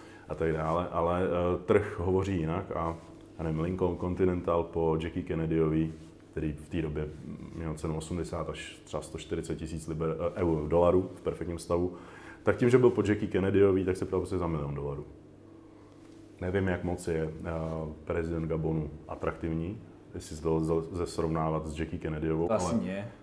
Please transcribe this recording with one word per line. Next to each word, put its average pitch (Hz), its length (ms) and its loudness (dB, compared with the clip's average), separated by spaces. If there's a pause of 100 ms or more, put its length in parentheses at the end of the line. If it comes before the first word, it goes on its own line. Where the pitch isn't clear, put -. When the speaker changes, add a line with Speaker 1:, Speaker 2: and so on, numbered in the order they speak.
(300)
Speaker 1:
a 78 60 -6
tak 82 180 2
dále. 80 380 0
Ale, 87 320 2
eh, 87 420 2
trh 101 340 4
hovoří 92 380 2
jinak 85 380 0
a, 82 220 -2 (400)
já 82 60 -6
nevím, 80 180 0
Lincoln 90 360 0
Continental 87 680 2
po 82 380 2
Jackie 85 220 -4
Kennedyový, 80 680 2 (380)
který 78 220 -4
v - 160 -14
té 85 120 -2
době 76 260 -4 (480)
měl 82 180 -6
cenu 78 240 -4
osmdesát 80 520 -4
až - 340 -10
třeba - 180 -6
sto - 160 -10
čtyřicet 82 400 -4
tisíc 78 300 -8
liber-, 80 320 -2
eh, 85 220 -2
eur, 80 260 2
dolarů 87 480 6
v - 60 -16
perfektním 85 380 -4
stavu, 87 340 0 (500)
tak 101 140 4
tím, 120 120 6
že 127 80 10
byl 123 120 8
po - 120 4
Jackie 101 260 2
Kennedyový, 95 580 6
tak 90 120 2
se 101 80 -4
prodal 92 140 0
prostě 90 180 -2
za 87 100 0
milion 71 280 -2
dolarů. 71 300 -6 (1400)
Nevím, 92 260 2
jak 90 160 0
moc 87 240 -4
je, 80 160 0 (220)
eh, 87 40 -4 (540)
prezident 82 440 -2
Gabonu 80 420 0 (180)
atraktivní, 82 760 -4 (340)
jestli - 200 -10
se 80 80 -10
to 80 120 4
lze, 80 180 2
lze 82 340 0
srovnávat 80 600 0
s 76 120 -6
Jackie 80 200 -4
Kennedyovou, 80 480 0
Speaker 2:
To 110 60 2
asi 104 220 2
Speaker 1:
ale, - 80 2
Speaker 2:
nie. 98 240 -6 (160)